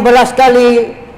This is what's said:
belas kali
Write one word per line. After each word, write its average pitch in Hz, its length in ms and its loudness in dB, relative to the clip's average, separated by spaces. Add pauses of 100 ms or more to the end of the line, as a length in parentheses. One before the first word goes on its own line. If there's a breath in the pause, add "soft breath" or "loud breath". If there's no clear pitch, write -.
belas 240 280 2
kali 247 720 0 (140)